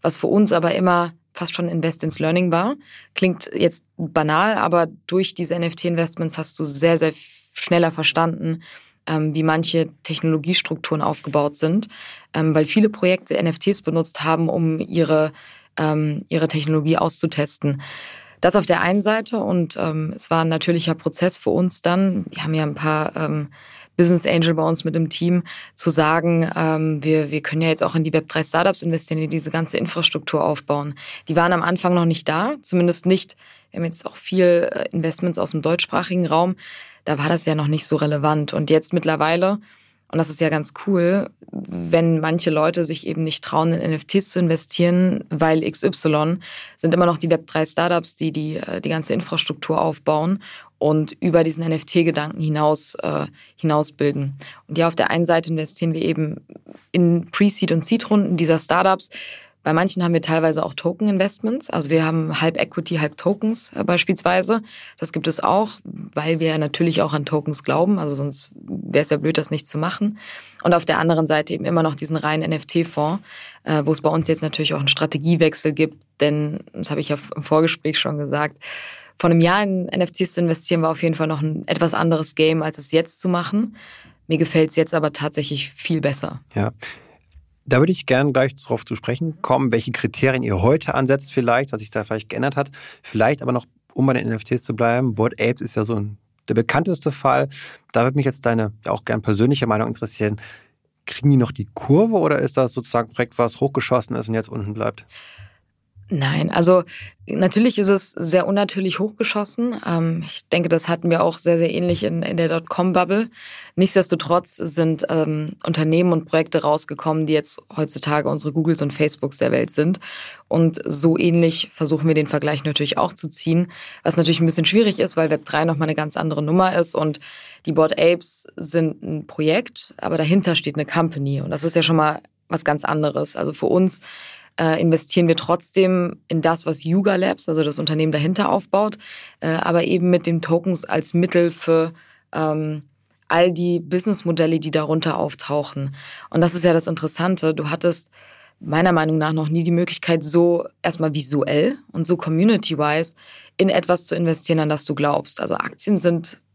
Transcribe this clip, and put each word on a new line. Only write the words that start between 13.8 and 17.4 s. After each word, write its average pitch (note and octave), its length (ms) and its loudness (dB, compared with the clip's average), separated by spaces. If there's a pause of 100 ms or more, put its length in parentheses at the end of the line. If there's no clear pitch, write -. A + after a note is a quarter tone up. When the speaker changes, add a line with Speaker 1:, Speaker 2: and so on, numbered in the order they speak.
Speaker 1:
benutzt D#3+ 420 -2
haben, D#3+ 240 2
um D#3+ 320 0
ihre, D#3 520 2 (440)
ähm, D3+ 520 0
ihre D#3+ 200 0
Technologie D#3 480 0
auszutesten. D3 840 -2 (580)